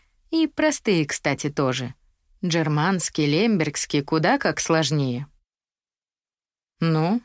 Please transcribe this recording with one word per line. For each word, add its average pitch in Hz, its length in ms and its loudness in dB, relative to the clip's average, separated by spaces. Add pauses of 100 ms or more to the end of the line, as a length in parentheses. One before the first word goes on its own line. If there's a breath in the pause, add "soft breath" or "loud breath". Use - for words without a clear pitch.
(300 soft breath)
И 320 160 2
простые, 233 600 0
кстати, 147 440 -4
тоже. 131 440 -2 (500)
Джерманский, 160 840 0
лембергский 156 760 0
куда 160 360 2
как 180 220 -2
сложнее. 143 680 0 (1500)
«Ну, 165 440 2